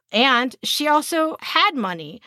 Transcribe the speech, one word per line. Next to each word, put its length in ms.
and 520
she 240
also 540
had 340
money. 520